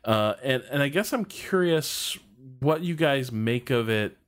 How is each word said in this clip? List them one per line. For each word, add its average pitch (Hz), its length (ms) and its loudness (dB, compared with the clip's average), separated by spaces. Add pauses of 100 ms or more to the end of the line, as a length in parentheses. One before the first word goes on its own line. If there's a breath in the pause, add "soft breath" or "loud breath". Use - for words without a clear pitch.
Uh, 107 360 2
and, 131 300 -2
and 143 100 0
I 143 60 2
guess 175 240 -2
I'm 233 140 -2
curious - 920 -2 (420)
what 151 220 2
you 170 140 -2
guys 139 360 2
make 113 380 0
of 117 200 2
it 107 280 0 (100)